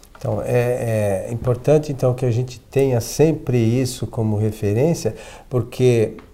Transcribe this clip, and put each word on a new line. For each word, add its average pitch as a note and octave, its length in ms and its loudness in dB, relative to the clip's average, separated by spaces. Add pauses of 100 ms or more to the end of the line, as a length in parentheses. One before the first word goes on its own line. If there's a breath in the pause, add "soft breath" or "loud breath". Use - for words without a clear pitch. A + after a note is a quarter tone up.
(160 soft breath)
Então, A2 260 -4
é, A#2 840 0
é A#2+ 40 -6
importante, C#3+ 600 0
então, B2+ 200 0
que B2+ 140 -2
a A#2+ 40 2
gente B2+ 280 -4
tenha C3 420 0
sempre D3+ 560 0
isso A#2+ 480 0
como A2 320 -2
referência, G#2+ 760 0 (340 loud breath)
porque A#2+ 680 2 (180)